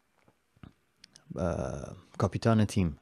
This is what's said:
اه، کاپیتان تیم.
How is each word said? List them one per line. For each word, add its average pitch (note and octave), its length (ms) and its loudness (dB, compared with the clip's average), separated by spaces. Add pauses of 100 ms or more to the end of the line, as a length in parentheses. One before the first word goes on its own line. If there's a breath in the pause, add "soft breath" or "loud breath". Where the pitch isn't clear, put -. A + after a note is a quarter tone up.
(1400)
اه، C#2+ 560 -4 (220)
کاپیتان A2 480 4
تیم. E2+ 360 0